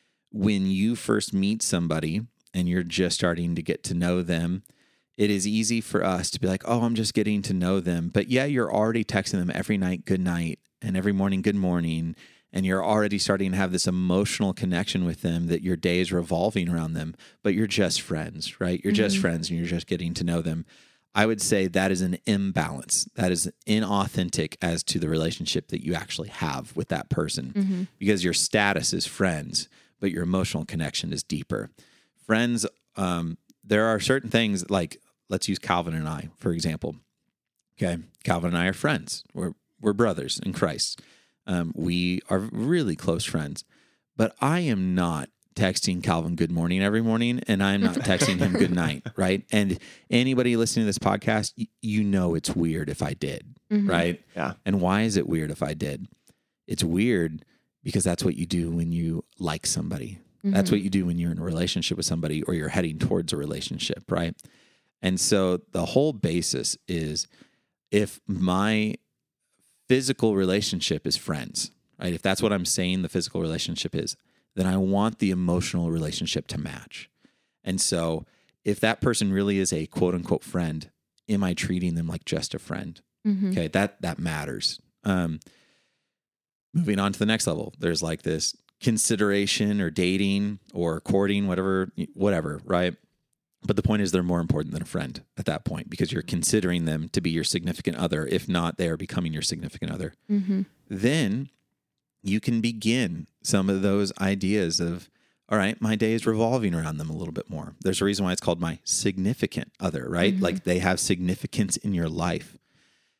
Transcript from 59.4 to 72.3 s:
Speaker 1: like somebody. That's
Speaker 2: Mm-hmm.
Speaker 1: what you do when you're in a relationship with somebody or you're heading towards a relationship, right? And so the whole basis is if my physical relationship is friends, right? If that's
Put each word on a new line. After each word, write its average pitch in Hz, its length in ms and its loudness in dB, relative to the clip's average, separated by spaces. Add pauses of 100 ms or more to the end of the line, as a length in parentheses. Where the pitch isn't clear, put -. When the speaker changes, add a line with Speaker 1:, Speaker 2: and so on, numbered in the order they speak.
Speaker 1:
like 82 260 -2
somebody. 82 540 -6 (240)
That's 190 260 4
Speaker 2:
Mm-hmm. - 60 4
Speaker 1:
what 98 60 0
you 95 80 -2
do 92 160 2
when 87 120 0
you're 85 140 0
in 85 80 -4
a 82 40 -4
relationship 87 520 -2
with 82 100 -4
somebody 78 380 -2
or - 100 0
you're 76 140 -2
heading 80 320 0
towards 87 320 0
a 87 40 -2
relationship, - 760 -4
right? 85 240 0 (640)
And 92 160 2
so 92 420 2 (120)
the 85 140 -2
whole 143 260 4
basis 85 640 -2 (100)
is 78 400 -4 (640)
if 104 380 2
my 101 680 0 (920)
physical 127 460 4
relationship 95 720 2
is 73 100 0
friends, - 540 -6 (300)
right? 90 140 -2
If 80 80 -8
that's 95 200 2